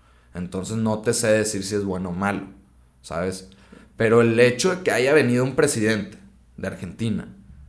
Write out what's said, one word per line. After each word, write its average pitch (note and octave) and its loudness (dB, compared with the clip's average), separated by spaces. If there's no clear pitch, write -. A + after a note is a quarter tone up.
Entonces F2+ -6
no A2 0
te A#2 2
sé A2+ 0
decir G#2+ 2
si G2+ -4
es G#2 0
bueno F#2 -2
o F2 -6
malo, G2 -2
¿sabes? F#2 -6
Pero A2+ 6
el A2+ 4
hecho B2 0
de F3+ -8
que - 0
haya B2 2
venido B2 4
un C3+ -4
presidente A2 0
de F#2 -8
Argentina, F#2+ -6